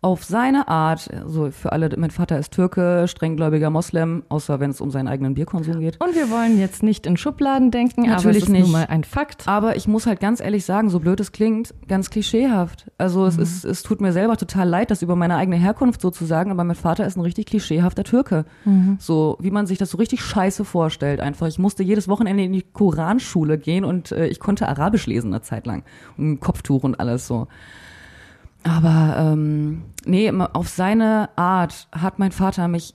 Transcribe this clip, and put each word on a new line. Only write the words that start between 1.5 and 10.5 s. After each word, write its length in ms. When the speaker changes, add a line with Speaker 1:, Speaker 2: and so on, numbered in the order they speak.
Speaker 1:
für 220
alle, 220
mein 140
Vater 300
ist 140
Türke, 540
strenggläubiger 640
Moslem, 600
außer 300
wenn 120
es 100
um 80
seinen 180
eigenen 280
Bierkonsum 440
geht. 240
Speaker 2:
Und 120
wir 160
wollen 280
jetzt 220
nicht 240
in 120
Schubladen 520
denken, 380
Speaker 1:
Natürlich 100
Speaker 2:
aber 140
es 140
ist 40
Speaker 1:
nicht. 140
Speaker 2:
nun 80
mal 160
ein 160
Fakt. 440
Speaker 1:
Aber 280
ich 120
muss 200
halt 120
ganz 200
ehrlich 260